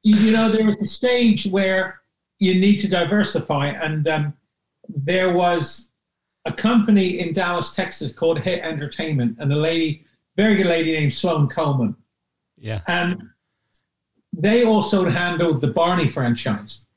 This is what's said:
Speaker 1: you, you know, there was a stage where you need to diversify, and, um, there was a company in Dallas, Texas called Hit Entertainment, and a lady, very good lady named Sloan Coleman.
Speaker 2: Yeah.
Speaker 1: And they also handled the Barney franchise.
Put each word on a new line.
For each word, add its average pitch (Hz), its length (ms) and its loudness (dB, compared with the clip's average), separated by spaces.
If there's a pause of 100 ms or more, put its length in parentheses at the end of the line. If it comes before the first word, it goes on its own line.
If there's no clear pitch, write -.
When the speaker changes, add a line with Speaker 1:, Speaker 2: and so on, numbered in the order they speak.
Speaker 1:
you, 214 140 4
you 220 160 4
know, 220 200 2
there 220 140 2
was 208 160 0
a 208 60 -4
stage 247 580 2
where 190 560 -2 (380)
you 185 160 2
need 202 240 4
to 202 80 -2
diversify, 170 800 0
and, 156 400 -4
um, 147 260 -2 (540)
there 180 440 -2
was 175 580 -2 (560)
a - 60 -6
company 208 680 2
in 165 140 -6
Dallas, 175 380 -4
Texas 165 400 -6
called 165 280 -2
Hit 180 240 -4
Entertainment, 147 760 -4
and 143 140 -2
a - 20 0
lady, 160 500 -2 (320)
very 208 180 4
good 190 100 2
lady 165 280 0
named 151 200 0
Sloan 151 340 0
Coleman. 135 480 -2 (600)
Speaker 2:
Yeah. 107 300 -8
Speaker 1:
And 175 340 -4 (1120)
they 208 300 2
also 208 440 2
handled 170 540 0
the 147 60 -2
Barney 170 400 0
franchise. 117 800 -4 (120)